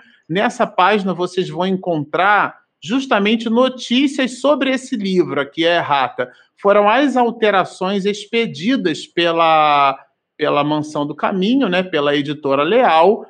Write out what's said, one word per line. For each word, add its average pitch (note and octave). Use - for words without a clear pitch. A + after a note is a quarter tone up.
Nessa A3
página F#3+
vocês F3+
vão D#3
encontrar F3+
justamente A3+
notícias B3+
sobre C4+
esse C4
livro F3
aqui, C#3+
a E3+
errata. C3+
Foram G3+
as B3+
alterações G3+
expedidas G3+
pela, D#3
pela D3
Mansão D3+
do D3+
Caminho, A3
né, F3+
pela D3
editora C#3+
Leal, F#3+